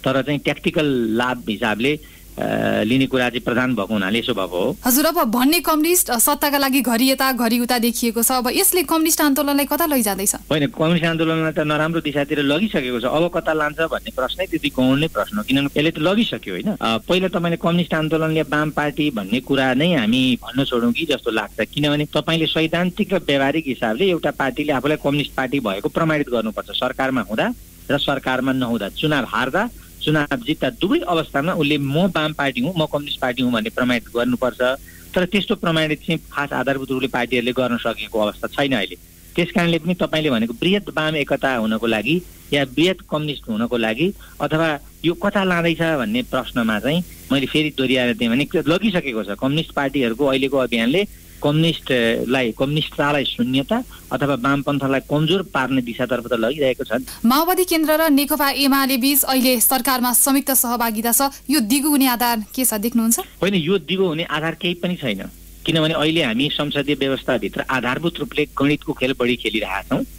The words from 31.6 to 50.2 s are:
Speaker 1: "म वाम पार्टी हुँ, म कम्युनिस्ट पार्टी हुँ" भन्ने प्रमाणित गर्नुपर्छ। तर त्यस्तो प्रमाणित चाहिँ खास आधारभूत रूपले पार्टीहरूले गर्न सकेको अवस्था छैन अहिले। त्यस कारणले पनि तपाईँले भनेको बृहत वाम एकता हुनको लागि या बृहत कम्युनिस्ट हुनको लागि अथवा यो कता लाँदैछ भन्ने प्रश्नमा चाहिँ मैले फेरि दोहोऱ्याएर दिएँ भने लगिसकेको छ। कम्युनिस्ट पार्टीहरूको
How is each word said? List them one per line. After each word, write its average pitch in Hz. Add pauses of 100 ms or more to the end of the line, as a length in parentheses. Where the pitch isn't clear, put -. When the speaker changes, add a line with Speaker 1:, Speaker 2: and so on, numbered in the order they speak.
Speaker 1:
"म 139
वाम 165
पार्टी 139
हुँ, 151
म 156
कम्युनिस्ट 147
पार्टी 127
हुँ" 123
भन्ने 113
प्रमाणित 123 (120)
गर्नुपर्छ। 123 (520)
तर 180
त्यस्तो 196
प्रमाणित 160
चाहिँ 160 (120)
खास 143
आधारभूत 131
रूपले 131
पार्टीहरूले 123
गर्न 120
सकेको 107
अवस्था 104
छैन 143
अहिले। 95 (400)
त्यस 175
कारणले 170
पनि 170
तपाईँले 156
भनेको 117
बृहत 196
वाम 156
एकता 139
हुनको 110
लागि 113 (300)
या 143
बृहत 151 (140)
कम्युनिस्ट 151
हुनको 117
लागि 117 (260)
अथवा 151 (260)
यो 165
कता 196
लाँदैछ 170
भन्ने 127
प्रश्नमा 113
चाहिँ 156 (280)
मैले 135
फेरि 151
दोहोऱ्याएर 127
दिएँ 117
भने 139
लगिसकेको 160
छ। 95
कम्युनिस्ट 139
पार्टीहरूको 135